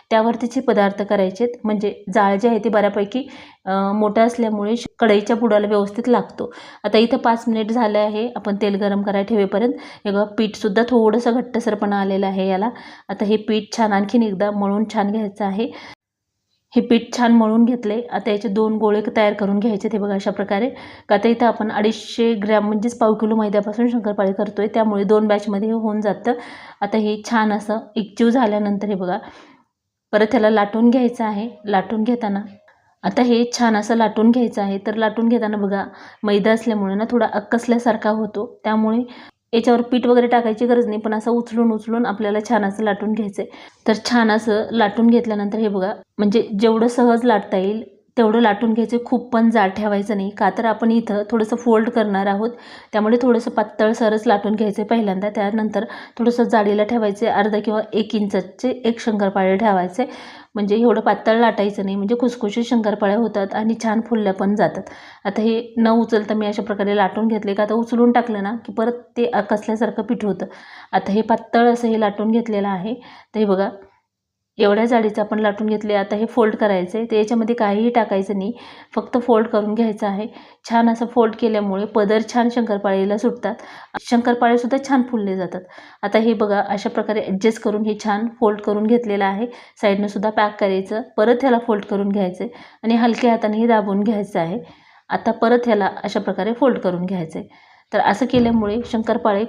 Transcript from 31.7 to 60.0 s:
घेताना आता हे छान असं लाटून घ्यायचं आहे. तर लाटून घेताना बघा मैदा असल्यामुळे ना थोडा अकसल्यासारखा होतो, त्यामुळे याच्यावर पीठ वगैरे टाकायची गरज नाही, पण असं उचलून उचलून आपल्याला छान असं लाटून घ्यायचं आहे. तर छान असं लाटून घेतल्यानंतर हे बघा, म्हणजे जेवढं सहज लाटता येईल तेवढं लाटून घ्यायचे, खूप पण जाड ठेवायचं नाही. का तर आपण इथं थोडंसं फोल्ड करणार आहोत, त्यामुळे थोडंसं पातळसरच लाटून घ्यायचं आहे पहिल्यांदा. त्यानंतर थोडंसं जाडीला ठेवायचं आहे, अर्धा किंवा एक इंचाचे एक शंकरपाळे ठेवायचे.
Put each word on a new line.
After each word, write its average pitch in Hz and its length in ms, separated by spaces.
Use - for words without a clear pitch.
घेताना 220 360
आता 196 180
हे 240 220
छान 226 200
असं 214 180
लाटून 220 360
घ्यायचं 233 300
आहे. 196 160
तर 208 160
लाटून 220 360
घेताना 220 280
बघा 196 280
मैदा 202 280
असल्यामुळे 214 440
ना 208 140
थोडा 226 240
अकसल्यासारखा 233 760
होतो, 220 540
त्यामुळे 220 680
याच्यावर 233 280
पीठ 240 260
वगैरे 240 200
टाकायची 233 380
गरज 240 220
नाही, 214 120
पण 214 140
असं 220 180
उचलून 233 400
उचलून 220 340
आपल्याला 208 340
छान 214 160
असं 196 180
लाटून 208 280
घ्यायचं 208 300
आहे. - 100
तर 226 60
छान 226 220
असं 220 400
लाटून 226 360
घेतल्यानंतर 214 500
हे 220 100
बघा, 196 260
म्हणजे 208 320
जेवढं 226 280
सहज 240 380
लाटता 208 320
येईल 208 260
तेवढं 226 220
लाटून 226 340
घ्यायचे, 220 320
खूप - 280
पण 226 160
जाड 214 200
ठेवायचं 202 480
नाही. 196 120
का 202 200
तर 220 160
आपण 226 260
इथं 226 400
थोडंसं 226 240
फोल्ड 226 340
करणार 208 360
आहोत, 202 240
त्यामुळे 220 300
थोडंसं 240 300
पातळसरच 214 760
लाटून 208 280
घ्यायचं 208 260
आहे 208 80
पहिल्यांदा. 208 400
त्यानंतर 208 560
थोडंसं 240 260
जाडीला 208 400
ठेवायचं 214 420
आहे, 214 100
अर्धा 208 240
किंवा 214 220
एक 214 220
इंचाचे 202 540
एक 240 300
शंकरपाळे 196 580
ठेवायचे. 196 520